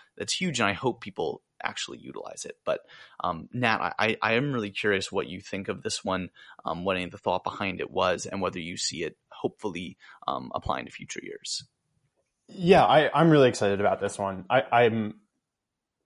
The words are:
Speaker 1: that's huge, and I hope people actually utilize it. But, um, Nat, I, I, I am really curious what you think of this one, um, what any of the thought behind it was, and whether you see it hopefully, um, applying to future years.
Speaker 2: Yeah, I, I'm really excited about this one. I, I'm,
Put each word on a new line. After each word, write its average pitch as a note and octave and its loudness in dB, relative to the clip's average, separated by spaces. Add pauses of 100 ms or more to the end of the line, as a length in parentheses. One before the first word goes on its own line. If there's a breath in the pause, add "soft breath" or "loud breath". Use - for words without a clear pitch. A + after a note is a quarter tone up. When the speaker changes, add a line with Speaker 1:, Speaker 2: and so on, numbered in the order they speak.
(160 soft breath)
Speaker 1:
that's - -6
huge, D#3+ -2
and G#2 2
I - 0
hope - -4
people E2+ -6 (200)
actually - -8
utilize - -14
it. - -16
But, - -2 (420 loud breath)
um, E2+ -6
Nat, A#2 0
I, - -2
I, A2 2
I G#2+ 2
am C#3 0
really G#2+ -4
curious G2+ 0
what F#2 -2
you F2+ -12
think G2 -10
of G2+ -6
this - -6
one, F#2+ -4 (340 loud breath)
um, E2+ -6
what F#2+ 0
any F2+ -4
of F2 -8
the G2+ -16
thought F#2 -2
behind G2 -4
it - -6
was, F2+ 0
and G2 -8
whether F2+ -4
you E2+ -10
see - -6
it D#2 -8 (140)
hopefully, - -8 (280 loud breath)
um, C2 -6
applying - -6
to - -18
future - -14
years. - -12 (840)
Speaker 2:
Yeah, E3+ 6
I, C3 6
I'm D#3+ 6
really C#3 10
excited G2+ 2
about G2 2
this G2+ -4
one. G2 -4
I, C3 4 (100)
I'm, A2+ 2 (840)